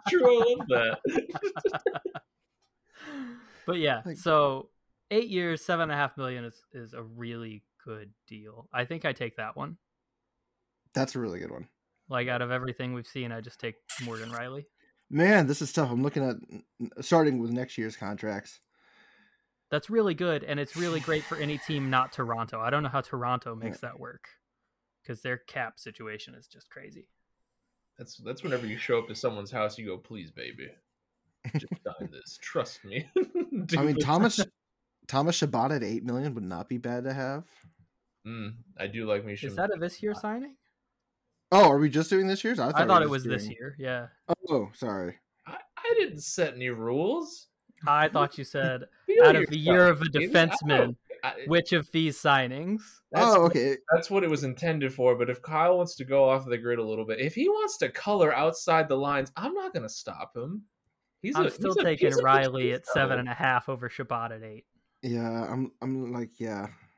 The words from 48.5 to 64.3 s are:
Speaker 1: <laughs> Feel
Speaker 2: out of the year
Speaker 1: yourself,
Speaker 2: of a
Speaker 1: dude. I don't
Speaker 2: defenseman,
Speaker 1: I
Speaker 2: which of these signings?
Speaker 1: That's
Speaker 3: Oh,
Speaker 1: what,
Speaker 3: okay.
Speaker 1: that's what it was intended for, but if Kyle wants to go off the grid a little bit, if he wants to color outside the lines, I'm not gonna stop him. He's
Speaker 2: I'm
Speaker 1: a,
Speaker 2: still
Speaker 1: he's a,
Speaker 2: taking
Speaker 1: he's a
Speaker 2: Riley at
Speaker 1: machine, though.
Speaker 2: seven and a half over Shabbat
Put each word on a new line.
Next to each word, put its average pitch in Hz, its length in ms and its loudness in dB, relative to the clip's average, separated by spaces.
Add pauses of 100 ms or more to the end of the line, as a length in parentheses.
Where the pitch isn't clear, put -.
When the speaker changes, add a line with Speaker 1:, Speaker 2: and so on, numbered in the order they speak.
Speaker 1:
<laughs> - 100 -20
Feel 453 180 8
Speaker 2:
out - 120 12
of 180 120 2
the 156 100 -4
year 180 300 8
Speaker 1:
yourself, 151 120 4
Speaker 2:
of - 20 -2
a 160 80 -2
Speaker 1:
dude. 160 260 2
I 165 100 8
don't - 60 0
Speaker 2:
defenseman, 127 440 2 (280)
Speaker 1:
I 135 100 -2 (140)
Speaker 2:
which 170 240 4
of 156 180 0
these 160 320 2
signings? 143 600 2 (280)
Speaker 1:
That's - 160 6
Speaker 3:
Oh, 202 160 10
Speaker 1:
what, 170 80 8
Speaker 3:
okay. 135 260 2 (160)
Speaker 1:
that's 170 180 2
what 196 120 4
it 165 80 2
was 139 140 0
intended 139 500 -2
for, 127 220 6
but 120 120 0
if 123 140 -4
Kyle 165 360 4
wants 170 180 -2
to 131 80 -8
go 135 240 6
off 135 180 2
the 120 120 0
grid 120 200 -2
a 113 60 0
little 110 200 -4
bit, 110 160 -4
if 151 140 -2
he 294 140 2
wants 415 300 0
to 135 100 0
color 180 440 2
outside 156 560 2
the 139 80 2
lines, 139 400 0
I'm 240 180 -6
not 381 200 -8
gonna 113 140 -6
stop - 480 -12
him. 170 260 -10 (580)
He's 247 160 -6
Speaker 2:
I'm 170 100 4
Speaker 1:
a, - 40 0
Speaker 2:
still 190 240 -2
Speaker 1:
he's 415 80 2
a, - 20 2
Speaker 2:
taking 151 240 2
Speaker 1:
he's 135 100 2
a - 40 2
Speaker 2:
Riley 131 500 4
at 123 80 -4
Speaker 1:
machine, - 20 -20 (120)
though. 147 60 2
Speaker 2:
seven 131 180 2
and 123 100 -4
a 120 60 -4
half 127 340 0
over 123 220 -6
Shabbat 117 460 -6